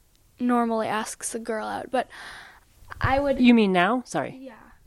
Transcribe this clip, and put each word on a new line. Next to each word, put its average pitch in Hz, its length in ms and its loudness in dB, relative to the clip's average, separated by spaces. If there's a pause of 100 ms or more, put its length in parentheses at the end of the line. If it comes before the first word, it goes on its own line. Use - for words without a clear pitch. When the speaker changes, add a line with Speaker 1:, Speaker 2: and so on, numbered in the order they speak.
(380)
Speaker 1:
normally 233 480 0
asks - 480 -6
a 233 60 -6
girl 220 260 -8
out, 202 240 -10
but 247 180 -2 (920)
I 262 180 0
would 277 220 0
Speaker 2:
You 247 140 8
mean 208 180 6
now? 202 340 2
Sorry. 135 340 -6
Speaker 1:
Yeah. 262 120 -18 (340)